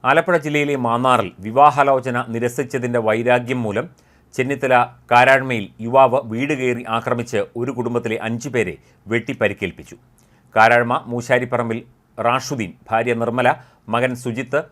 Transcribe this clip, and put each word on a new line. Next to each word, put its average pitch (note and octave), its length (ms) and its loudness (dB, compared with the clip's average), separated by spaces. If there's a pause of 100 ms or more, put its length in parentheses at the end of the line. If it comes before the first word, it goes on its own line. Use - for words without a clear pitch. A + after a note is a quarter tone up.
ആലപ്പുഴ D#3+ 400 2
ജില്ലയിലെ D3 400 0
മാന്നാറിൽ A#2+ 460 2 (160)
വിവാഹാലോചന C3 720 2 (160)
നിരസിച്ചതിൻ്റെ A#2+ 760 -4
വൈരാഗ്യം B2 560 0
മൂലം G#2 220 -4 (480)
ചെന്നിത്തല C3 400 -2 (380)
കാരാഴ്മയിൽ B2+ 540 4 (200)
യുവാവ് C3 340 4 (140)
വീട് C#3 260 -2
കയറി B2 240 -2 (140)
ആക്രമിച്ച് A#2+ 420 -2 (220)
ഒരു B2+ 160 -4
കുടുംബത്തിലെ A#2 500 -4
അഞ്ചു A#2 260 -6
പേരെ F#2+ 220 -2 (360)
വെട്ടി A2+ 300 -4
പരിക്കേൽപ്പിച്ചു. G2 560 -6 (580)
കാരാഴ്മ A#2+ 460 4 (100)
മൂശാരിപ്പറമ്പിൽ A#2+ 680 -2 (460)
റാഷുദ്ദീൻ, A#2+ 440 -4 (200)
ഭാര്യ A#2 320 0
നിർമ്മല, A#2+ 240 0 (480)
മകൻ B2+ 180 -2 (100)
സുജിത്ത് B2+ 480 -4